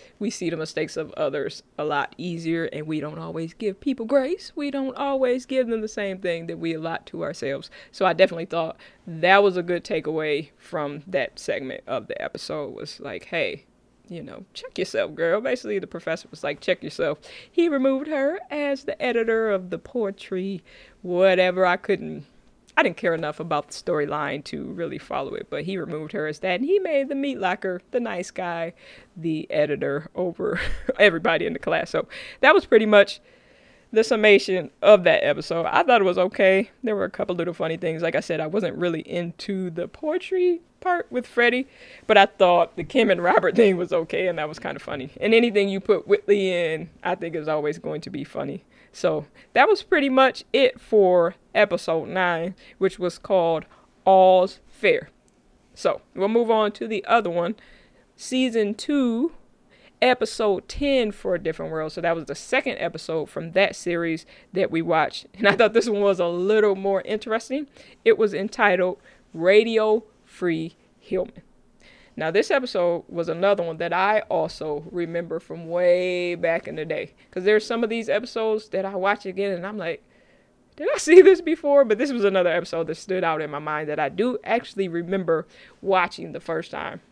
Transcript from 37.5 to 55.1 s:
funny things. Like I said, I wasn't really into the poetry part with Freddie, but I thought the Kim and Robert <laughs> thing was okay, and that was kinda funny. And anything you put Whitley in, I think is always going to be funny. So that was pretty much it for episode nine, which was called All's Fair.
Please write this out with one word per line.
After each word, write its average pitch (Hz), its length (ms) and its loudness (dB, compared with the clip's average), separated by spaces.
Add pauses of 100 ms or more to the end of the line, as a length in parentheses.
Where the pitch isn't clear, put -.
funny 165 240 -4
things. 160 240 -4
Like 160 140 -2
I 147 40 0
said, 160 220 -4
I 156 60 -4
wasn't 180 300 -2
really 165 320 -2
into 175 600 -6
the 170 180 -8
poetry 359 720 -2 (220)
part 349 280 -2
with 240 160 -6
Freddie, 240 420 0 (400)
but 214 100 8
I 196 80 10
thought 175 500 4
the 175 80 -6
Kim 269 260 2
and 175 140 2
Robert - 320 4
<laughs> - 0 -
thing 202 220 6
was 175 160 -4
okay, 165 340 0
and 170 100 -2
that 151 120 -4
was 170 100 -14
kinda - 220 -8
funny. 139 300 -10 (100)
And 220 120 2
anything 208 360 4
you 190 100 -4
put 190 300 0
Whitley 202 420 2
in, 165 380 -2 (140)
I 175 120 -2
think 170 200 -8
is 151 120 -6
always 151 300 -2
going 156 240 -8
to - 80 -14
be 135 160 -10
funny. - 400 -10 (260)
So 156 340 -2 (260)
that 269 160 6
was 415 160 2
pretty 294 240 2
much 262 460 2
it 262 260 2
for 180 560 4 (180)
episode 165 540 0
nine, 175 480 -2 (220)
which 190 200 -2
was 180 200 -4
called 165 480 0 (400)
All's 185 600 8
Fair. - 420 0 (640)